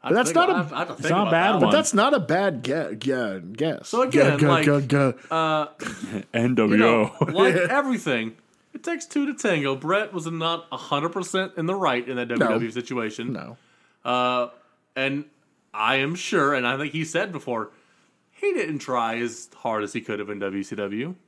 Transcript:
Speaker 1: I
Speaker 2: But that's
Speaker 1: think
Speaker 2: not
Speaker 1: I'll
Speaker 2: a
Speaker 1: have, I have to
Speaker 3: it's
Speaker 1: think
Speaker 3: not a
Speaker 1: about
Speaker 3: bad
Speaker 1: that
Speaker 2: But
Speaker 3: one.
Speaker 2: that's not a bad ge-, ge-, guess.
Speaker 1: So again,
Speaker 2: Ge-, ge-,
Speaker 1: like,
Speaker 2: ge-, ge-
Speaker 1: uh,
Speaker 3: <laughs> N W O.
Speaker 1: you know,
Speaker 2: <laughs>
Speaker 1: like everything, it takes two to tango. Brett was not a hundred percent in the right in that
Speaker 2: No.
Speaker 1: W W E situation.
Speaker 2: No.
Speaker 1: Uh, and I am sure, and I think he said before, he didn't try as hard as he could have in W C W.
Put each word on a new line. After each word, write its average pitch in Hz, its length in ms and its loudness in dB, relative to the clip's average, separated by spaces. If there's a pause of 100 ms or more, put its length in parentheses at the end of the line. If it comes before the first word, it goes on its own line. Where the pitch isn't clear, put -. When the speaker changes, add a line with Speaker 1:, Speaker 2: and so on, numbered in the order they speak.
Speaker 1:
I - 60 -6
Speaker 2:
But 160 60 4
that's 233 140 4
Speaker 1:
think 254 60 0
Speaker 2:
not 349 140 6
Speaker 1:
I'll 370 60 2
Speaker 2:
a - 20 0
Speaker 1:
have, 156 160 -4
I - 60 -6
have 175 80 -2
to - 60 -10
Speaker 3:
it's - 100 -14
Speaker 1:
think 156 80 2
Speaker 3:
not 170 80 4
a - 20 4
Speaker 1:
about 190 100 2
Speaker 3:
bad 170 240 4
Speaker 1:
that - 40 2
Speaker 2:
But - 80 6
Speaker 3:
one. - 80 6
Speaker 2:
that's 311 180 4
not 226 220 4
a 254 40 2
bad 165 440 -2
ge-, 123 360 -4
ge-, 110 580 -4
guess. 151 320 -2
Speaker 1:
So 240 120 0
again, 143 380 4
Speaker 2:
Ge-, - 20 4
ge-, 147 60 6
Speaker 1:
like, 156 180 4
Speaker 2:
ge-, 143 220 4
ge- 135 440 0
Speaker 1:
uh, 156 360 0 (320)
Speaker 3:
<laughs> - 340 -10
N 120 220 2
W 107 280 6
O. 113 280 4 (160)
Speaker 1:
you - 40 -4
know, - 20 -4
Speaker 2:
<laughs> 180 60 0
Speaker 1:
like 190 160 6
everything, 175 800 0 (380)
it - 100 -16
takes 339 220 -6
two 285 220 -2
to 294 80 -4
tango. 147 400 0
Brett 190 380 -2
was 165 120 -6
not 165 460 -4
a - 60 -10
hundred 151 320 -2
percent 185 480 -4
in 160 100 -2
the 190 80 -2
right 127 320 0
in 131 80 -6
that 120 140 -4
Speaker 2:
No. 120 80 -2
Speaker 1:
W 117 160 2
W 113 160 -2
E - 20 -12
situation. 120 640 -6
Speaker 2:
No. 98 240 -12 (460)
Speaker 1:
Uh, 123 460 0 (460)
and 139 300 -4 (460)
I 113 260 0
am 143 180 0
sure, 147 400 0
and 127 100 0
I 123 120 0
think 143 160 -6
he 160 120 -2
said 185 260 -4
before, 120 380 -6 (600)
he 403 220 -2
didn't 160 260 -2
try 117 400 -2
as 117 380 -6
hard 110 260 -4
as 101 100 -8
he 117 80 -6
could 107 160 -6
have 104 140 -8
in 101 80 -8
W 98 240 -4
C 104 120 -10
W. 107 380 -6 (140)